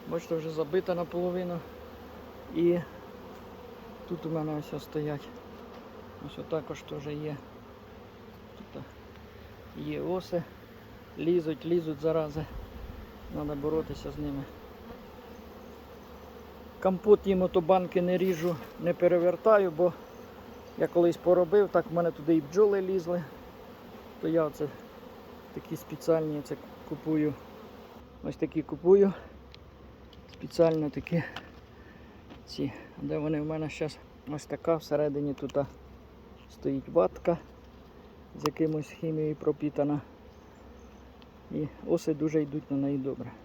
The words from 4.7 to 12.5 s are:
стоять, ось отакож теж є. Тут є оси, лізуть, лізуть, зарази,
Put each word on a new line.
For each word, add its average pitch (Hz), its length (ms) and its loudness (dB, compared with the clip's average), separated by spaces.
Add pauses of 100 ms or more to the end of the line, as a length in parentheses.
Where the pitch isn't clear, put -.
стоять, 151 460 -4 (1000)
ось - 120 -10
отакож 156 440 -6
теж 147 240 -10
є. 151 300 -6 (1200)
Тут - 240 -12 (920)
є 151 240 -4
оси, 175 420 -2 (760)
лізуть, 160 480 2
лізуть, 160 340 2
зарази, 156 440 2 (880)